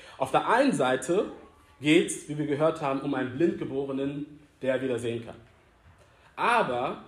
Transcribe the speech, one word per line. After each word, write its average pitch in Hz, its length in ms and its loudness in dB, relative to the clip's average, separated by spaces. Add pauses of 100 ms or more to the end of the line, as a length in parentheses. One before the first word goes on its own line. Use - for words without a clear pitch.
(160)
Auf 135 140 -2
der 151 180 2
einen 247 240 4
Seite 160 540 2 (540)
geht's, 156 480 2
wie 147 100 -6
wir 147 80 -2
gehört 156 340 0
haben, 139 200 -2
um 143 140 -4
einen 123 200 -4
Blindgeborenen, 139 1040 -2 (220)
der 127 200 0
wieder 123 180 -2
sehen 117 260 -4
kann. 107 100 -14 (1000)
Aber 170 720 0